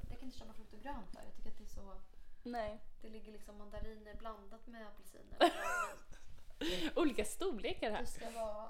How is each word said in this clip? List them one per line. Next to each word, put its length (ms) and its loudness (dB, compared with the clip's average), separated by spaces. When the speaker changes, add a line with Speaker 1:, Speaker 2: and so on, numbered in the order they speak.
Speaker 1:
jag 80 -2
kan 100 -2
inte 100 -2
köpa 140 -4
frukt 200 -6
och 80 -6
grönt 320 -2
där. 120 -8
Jag 120 -2
tycker 140 6
att 80 6
det 60 -2
är 40 -4
så 260 -2
Speaker 2:
Nej. 380 -2
Speaker 1:
Det 60 -4
ligger 240 -6
liksom 260 -8
mandariner 560 -4
blandat 520 -6
med 200 -8
apelsiner. 680 4
Speaker 2:
<laughs> 20 -2
Olika 280 6
storlekar 680 0
här. 100 2
Speaker 1:
Det 60 2
ska 240 -2
vara, 400 -2